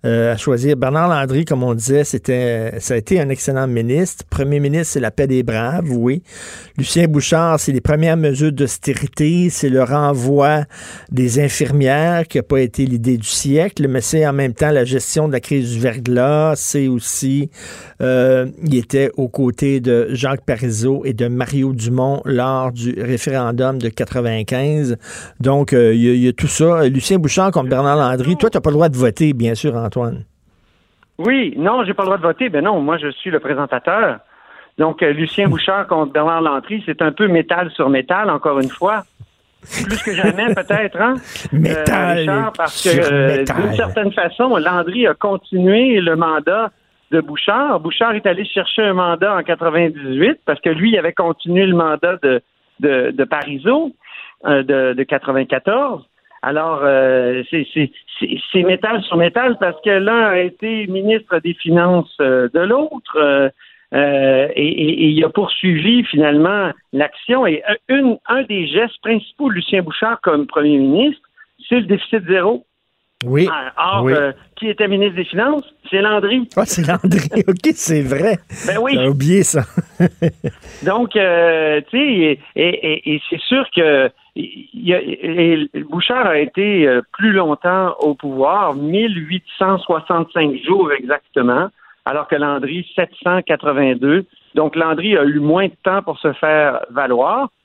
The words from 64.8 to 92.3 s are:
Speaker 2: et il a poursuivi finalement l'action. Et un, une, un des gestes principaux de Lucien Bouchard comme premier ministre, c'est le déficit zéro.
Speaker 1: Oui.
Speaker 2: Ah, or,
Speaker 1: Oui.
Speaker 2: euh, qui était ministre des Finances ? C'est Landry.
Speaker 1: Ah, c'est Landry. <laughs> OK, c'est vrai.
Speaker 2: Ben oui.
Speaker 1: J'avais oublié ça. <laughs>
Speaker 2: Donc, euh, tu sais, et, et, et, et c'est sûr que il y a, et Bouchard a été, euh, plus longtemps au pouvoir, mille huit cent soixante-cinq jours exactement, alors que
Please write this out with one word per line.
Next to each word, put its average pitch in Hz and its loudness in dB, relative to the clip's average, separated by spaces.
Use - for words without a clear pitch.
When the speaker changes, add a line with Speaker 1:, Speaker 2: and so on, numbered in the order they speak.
Speaker 2:
et 151 6
il 156 4
a 160 0
poursuivi 185 0
finalement 156 2
l'action. 220 0
Et 156 0
un, - 0
une, 262 2
un 262 0
des 196 -4
gestes 214 -2
principaux 226 -2
de 214 0
Lucien 185 -2
Bouchard 220 -4
comme 147 2
premier 147 2
ministre, 170 2
c'est 233 0
le 196 -6
déficit 202 0
zéro. 190 0
Speaker 1:
Oui. 143 2
Speaker 2:
Ah, 156 -2
or, 196 0
Speaker 1:
Oui. 131 2
Speaker 2:
euh, 143 0
qui 220 -6
était 208 0
ministre 196 0
des 180 -4
Finances ? 269 -2
C'est 190 0
Landry. 214 0
Speaker 1:
Ah, 196 2
c'est 175 -2
Landry. 175 2
<laughs> - 0
OK, 185 0
c'est 156 0
vrai. 143 0
Speaker 2:
Ben 190 -2
oui. 269 0
Speaker 1:
J'avais 131 2
oublié 147 4
ça. 139 0
<laughs> - -4
Speaker 2:
Donc, 214 0
euh, 165 2
tu 233 -2
sais, 285 2
et, 165 2
et, 170 2
et, 151 0
et 147 -6
c'est 160 -4
sûr 262 0
que 143 4
il - -12
y 175 -2
a, 180 2
et 165 0
Bouchard 214 -2
a 156 2
été, 185 0
euh, 123 4
plus 214 2
longtemps 180 0
au 147 0
pouvoir, 147 0
mille 180 -2
huit 180 -6
cent 190 2
soixante-cinq 165 -2
jours 175 2
exactement, 131 0
alors 143 -4
que 160 2